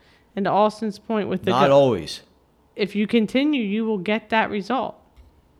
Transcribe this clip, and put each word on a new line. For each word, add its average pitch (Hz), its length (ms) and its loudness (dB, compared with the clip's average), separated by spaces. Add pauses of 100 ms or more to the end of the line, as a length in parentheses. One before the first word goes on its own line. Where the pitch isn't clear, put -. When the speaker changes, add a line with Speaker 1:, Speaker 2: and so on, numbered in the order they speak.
(360)
Speaker 1:
And 196 80 -2
to 175 60 0
Austin's 208 480 0
point 214 300 -4
with 185 160 -4
the - 60 -2
Speaker 2:
Not 135 180 4
Speaker 1:
go- 139 60 6
Speaker 2:
always. 117 460 2 (560)
Speaker 1:
If 190 180 -4
you 208 140 -2
continue, 254 540 0
you 214 220 -2
will 220 140 -2
get 214 320 -4
that 220 200 0
result. 208 460 -4 (640)